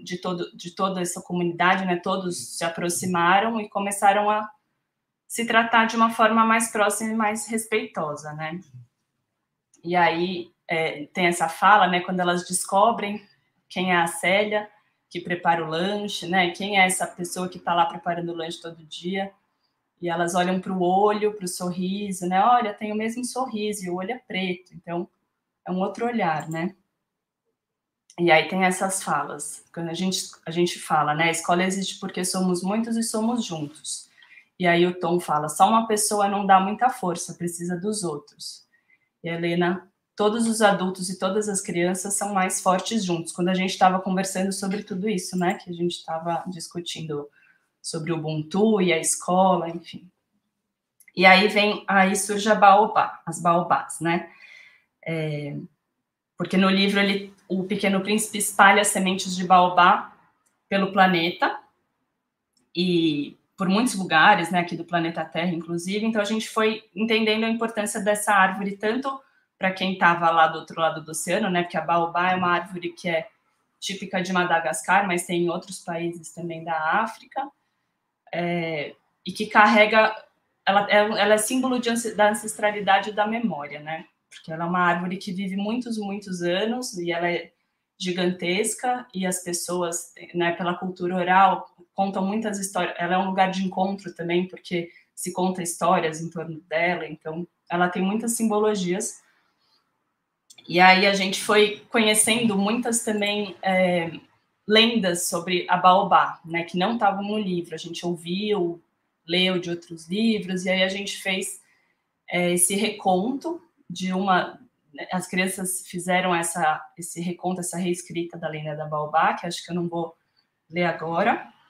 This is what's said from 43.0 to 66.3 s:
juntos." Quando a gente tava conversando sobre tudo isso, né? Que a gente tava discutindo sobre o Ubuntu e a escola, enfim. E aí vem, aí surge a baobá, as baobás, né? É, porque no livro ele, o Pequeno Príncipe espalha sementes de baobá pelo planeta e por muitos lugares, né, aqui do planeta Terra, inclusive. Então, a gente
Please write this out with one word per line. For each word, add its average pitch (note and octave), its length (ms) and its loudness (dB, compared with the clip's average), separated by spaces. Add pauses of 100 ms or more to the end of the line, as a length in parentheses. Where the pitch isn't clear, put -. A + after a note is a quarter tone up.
juntos." E3 260 -2
Quando F3+ 180 -2
a F#3 40 2
gente F#3 240 -2
tava F#3 220 4
conversando F#3+ 520 -2
sobre G3 300 -6
tudo G3 260 -6
isso, F3+ 300 -4
né? F#3 260 0
Que F#3 60 -14
a F3 40 -10
gente F3 300 -4
tava E3 440 -6
discutindo E3 800 -10 (540)
sobre D#3+ 280 -6
o E3 60 -2
Ubuntu D#3 600 0
e F3 140 2
a D#3+ 60 2
escola, F3+ 680 2
enfim. - 400 -12 (1080)
E F3+ 100 4
aí F#3+ 220 8
vem, G#3 400 0
aí F#3+ 280 4
surge G3+ 320 -2
a G#3+ 60 6
baobá, G3 720 6
as E3 160 -6
baobás, E3+ 580 2
né? F3 320 -2 (720)
É, D3+ 540 -6 (800)
porque F3+ 200 -2
no F#3+ 120 6
livro G3 300 2
ele, G3 340 0 (160)
o F#3 140 -2
Pequeno F#3+ 380 0
Príncipe G#3 360 -2
espalha G3+ 480 6
sementes F#3+ 500 -2
de F#3 80 -4
baobá F3+ 720 4 (540)
pelo F#3+ 220 0
planeta F#3 680 2 (1160)
e E3 600 0 (220)
por F#3 100 -2
muitos G#3 280 2
lugares, F3 560 4
né, F3+ 80 2
aqui E3+ 180 -4
do E3+ 80 -10
planeta E3 400 -4
Terra, F3 260 -4
inclusive. E3+ 540 -4
Então, A3 160 0
a G#3 40 -4
gente A3 240 -4